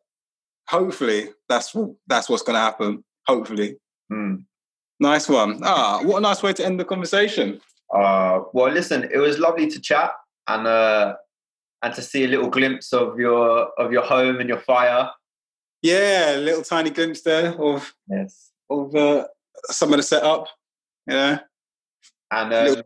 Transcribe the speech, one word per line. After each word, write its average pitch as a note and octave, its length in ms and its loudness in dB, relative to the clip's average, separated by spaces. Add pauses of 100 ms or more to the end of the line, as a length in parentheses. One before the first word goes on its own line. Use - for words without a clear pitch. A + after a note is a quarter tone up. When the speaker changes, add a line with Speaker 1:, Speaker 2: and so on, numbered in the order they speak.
(720)
Speaker 1:
Hopefully, C3 580 -2 (220)
that's, A#2+ 260 -2 (300)
that's B2 240 -2
what's A#2 120 0
gonna A#2 160 0
happen. A2 460 -2 (220)
Hopefully. A2 500 -2 (340)
Speaker 2:
Hmm. G2+ 260 -4 (600)
Speaker 1:
Nice D3 300 2
one. G#2+ 340 2
Ah, A#2+ 400 2
what F#3 140 2
a G3+ 60 0
nice G3+ 200 0
way G3 120 0
to F3 100 -4
end F#3 160 -2
the F3+ 60 -4
conversation. F#3 720 -2 (340)
Speaker 2:
Uh, F#2+ 460 2 (140)
well, B2+ 180 2
listen, D#3 400 -2
it C#3 60 2
was D3 200 2
lovely E3 300 2
to C3 120 -8
chat D3+ 320 0 (360)
and, A2 180 -2
uh, A2 480 2 (680)
and A#2 120 -6
to - 60 -10
see C3+ 240 -2
a C3 40 0
little B2 200 0
glimpse C3 460 -2
of A#2 240 0
your, A#2 500 2 (100)
of A#2 140 -2
your A#2+ 100 2
home B2+ 380 0
and B2 80 -4
your A#2+ 120 -2
fire. B2 500 2 (720)
Speaker 1:
Yeah, F3+ 540 2
a - 20 -2
little D#3 240 -2
tiny E3 260 -2
glimpse D#3+ 320 -2
there E3 300 0 (100)
of, C#3+ 340 -2 (140)
Speaker 2:
Yes. G2 420 -8 (200)
Speaker 1:
of, C#3+ 240 -4
uh, D3 320 2 (400)
some D#3 260 0
of C#3+ 60 4
the C#3+ 40 0
setup, D#3 440 0 (600)
you C3+ 80 -6
know. C#3 240 0 (920)
Speaker 2:
And, A2 240 -2
Speaker 1:
A A2+ 80 4
little C3+ 160 4
Speaker 2:
um, A#2 80 -12